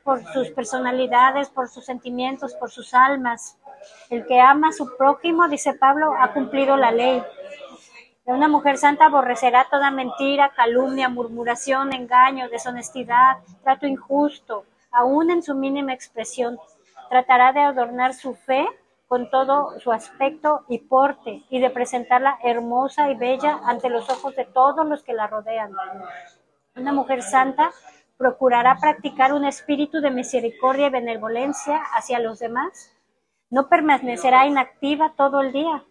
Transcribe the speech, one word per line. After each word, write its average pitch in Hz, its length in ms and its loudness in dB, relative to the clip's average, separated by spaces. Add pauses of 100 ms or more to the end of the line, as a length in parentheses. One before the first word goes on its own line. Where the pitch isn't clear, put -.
por 262 280 -2
sus 262 180 -4
personalidades, 254 1000 0
por 247 180 -6
sus - 160 -20
sentimientos, 254 680 -8
por 247 160 -10
sus - 240 -20
almas. 254 640 2 (500)
El 240 180 -6
que 247 140 4
ama 294 280 6
a 311 40 0
su 269 240 -10
prójimo, 330 520 2
dice 285 260 -2
Pablo, 285 440 2
ha 254 140 2
cumplido 269 460 0
la 240 140 4
ley. 247 300 0 (1000)
Una 269 240 0
mujer 285 300 2
santa 294 260 4
aborrecerá 254 680 4
toda 285 200 2
mentira, 277 680 -2
calumnia, 254 540 0
murmuración, 240 840 -4
engaño, 254 560 2
deshonestidad, 247 880 0 (260)
trato 269 240 0
injusto, 277 760 -4 (260)
aún 269 400 2
en 339 120 0
su 285 120 -6
mínima 269 380 -4
expresión. 240 680 -8 (520)
Tratará 254 420 6
de 285 80 0
adornar 254 540 0
su 254 200 -10
fe 269 320 -2 (420)
con 247 200 -2
todo 269 500 0
su 240 140 -2
aspecto 285 760 -4
y 240 100 -4
porte, 262 720 0
y 254 100 -2
de 254 80 2
presentarla 247 720 0
hermosa 247 680 -2
y 262 40 -2
bella 262 520 -2
ante 240 240 -2
los 233 180 -6
ojos 262 260 -6
de 254 120 -6
todos 285 400 2
los 294 160 -6
que - 100 -10
la 214 140 -4
rodean. 214 480 -8 (1000)
Una 254 160 -6
mujer 262 300 -2
santa 269 480 0 (460)
procurará 254 640 2
practicar 294 520 0
un 285 120 -2
espíritu 294 560 -4
de 285 100 0
misericordia 254 800 -2
y - 20 0
benevolencia 240 920 -4 (140)
hacia 240 240 -2
los 226 220 -6
demás. 247 500 -8 (580)
No 269 200 0
permanecerá 262 800 2
inactiva 285 720 -2
todo 277 260 0
el 269 100 -4
día, 302 380 -4